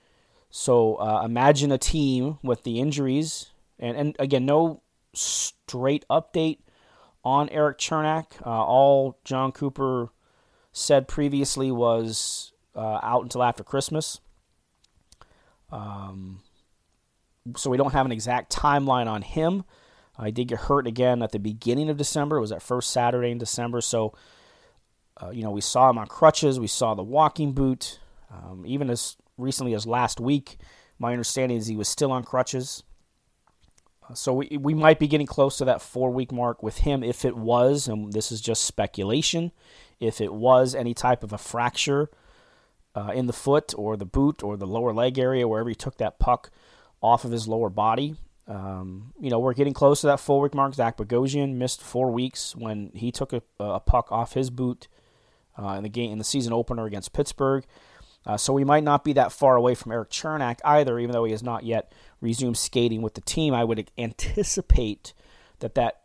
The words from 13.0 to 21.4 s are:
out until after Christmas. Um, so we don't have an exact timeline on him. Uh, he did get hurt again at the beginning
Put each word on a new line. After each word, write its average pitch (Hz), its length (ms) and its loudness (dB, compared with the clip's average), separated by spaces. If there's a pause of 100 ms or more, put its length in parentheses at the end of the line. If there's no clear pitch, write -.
out 120 200 2
until 123 200 -2
after 120 220 0
Christmas. - 560 -4 (1500)
Um, 98 720 -14 (1120)
so - 140 -4
we 127 60 2
don't 139 160 2
have 135 140 4
an 123 60 -2
exact 117 420 -4
timeline 139 520 2
on 107 160 -4
him. 175 420 -2 (540)
Uh, 117 60 -10
he 107 80 -4
did 123 160 -2
get 117 120 -4
hurt 139 260 0
again 120 360 2
at 107 100 -4
the 113 60 -4
beginning 113 520 -2